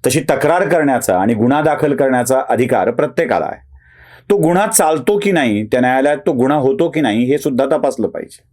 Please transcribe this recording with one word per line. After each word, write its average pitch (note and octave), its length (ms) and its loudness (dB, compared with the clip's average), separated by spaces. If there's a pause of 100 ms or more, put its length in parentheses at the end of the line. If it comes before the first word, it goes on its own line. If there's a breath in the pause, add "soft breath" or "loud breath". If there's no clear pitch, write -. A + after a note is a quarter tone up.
तशी C3+ 140 0
तक्रार E3+ 480 0
करण्याचा C3+ 520 0
आणि G#2+ 140 0
गुन्हा B2 280 0
दाखल D3 340 0
करण्याचा C3 540 0
अधिकार A#2 420 0
प्रत्येकाला C3 540 0
आहे. - 160 -10 (680 soft breath)
तो G3+ 80 4
गुन्हा F3+ 300 2
चालतो D#3+ 520 0
की G3+ 120 -2
नाही, A2+ 340 0
त्या B2+ 140 -2
न्यायालयात C3 380 2
तो D3 160 -2
गुन्हा C3+ 240 0
होतो C#3 320 0
की D#3 120 -4
नाही, A#2 220 0
हे C3+ 140 0
सुद्धा C3+ 280 0
तपासलं C3+ 420 -2
पाहिजे. - 460 -12